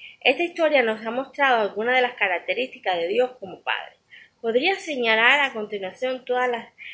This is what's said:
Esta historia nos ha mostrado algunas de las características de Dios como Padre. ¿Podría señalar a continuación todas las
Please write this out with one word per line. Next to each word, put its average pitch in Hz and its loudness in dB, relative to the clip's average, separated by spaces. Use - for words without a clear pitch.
Esta 294 2
historia 320 2
nos 220 -2
ha 226 -6
mostrado 262 0
algunas 208 0
de 254 4
las 240 0
características 190 -2
de 170 -2
Dios 240 0
como 175 -14
Padre. - -4
¿Podría 254 0
señalar 247 2
a 269 0
continuación 214 -8
todas 247 0
las 233 -8